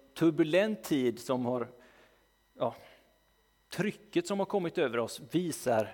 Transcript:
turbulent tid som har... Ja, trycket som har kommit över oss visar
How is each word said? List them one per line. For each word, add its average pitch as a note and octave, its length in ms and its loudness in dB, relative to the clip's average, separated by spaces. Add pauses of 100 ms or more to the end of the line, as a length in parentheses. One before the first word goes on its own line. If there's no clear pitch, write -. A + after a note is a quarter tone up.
(140)
turbulent E3 680 2
tid B2+ 340 2
som B2+ 280 -2
har... A#2+ 220 -2 (880)
Ja, A#2+ 200 -2 (920)
trycket - 580 -4
som G3+ 120 -4
har F#3+ 80 -2
kommit F3+ 320 -2
över A#2+ 200 0
oss A2+ 220 -4 (100)
visar B2+ 640 0